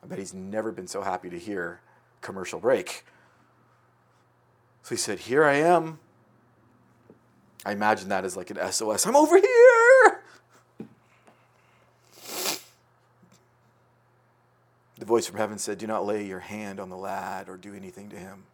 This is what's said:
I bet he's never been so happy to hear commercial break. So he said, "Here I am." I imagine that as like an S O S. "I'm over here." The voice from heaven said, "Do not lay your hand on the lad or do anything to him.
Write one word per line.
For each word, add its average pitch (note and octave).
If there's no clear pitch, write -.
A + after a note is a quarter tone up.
I F#2
bet F3
he's F#2+
never G2+
been F#2
so G2+
happy F#2
to F2
hear F2
commercial F#2
break. A2+
So -
he A#2+
said, G#2
"Here C3+
I D3
am." D#3+
I G2+
imagine G#2
that F#2+
as F#2
like F#2
an G#2
S F2+
O A2
S. G#2+
"I'm A3+
over D#4
here." A#4+
The -
voice A2+
from F#2+
heaven G#2
said, G#2
"Do G#2
not G#2+
lay G#2
your F#2
hand G2+
on F#2+
the F#2
lad F#2+
or F#2
do G2
anything G2
to G2+
him. F#2+